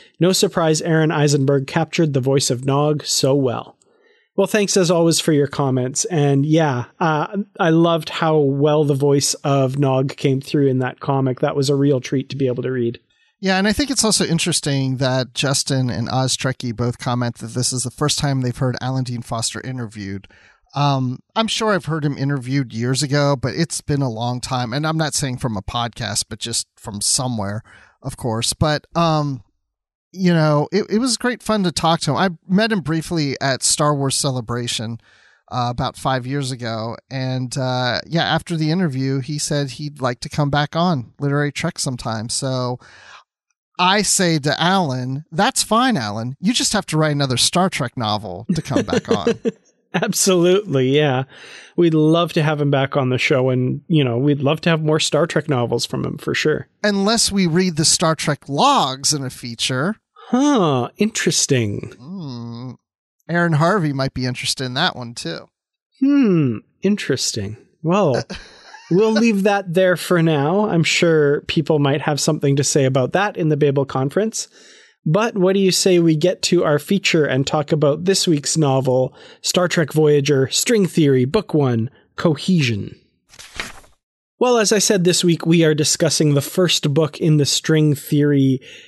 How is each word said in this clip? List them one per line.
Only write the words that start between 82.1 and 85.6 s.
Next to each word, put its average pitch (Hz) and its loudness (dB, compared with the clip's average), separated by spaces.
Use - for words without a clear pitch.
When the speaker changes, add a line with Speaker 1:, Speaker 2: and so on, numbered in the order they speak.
Speaker 1:
Cohesion? 147 0
Well, 240 2
as 208 2
I 214 4
said, 190 2
this 175 2
week 170 2
we 165 4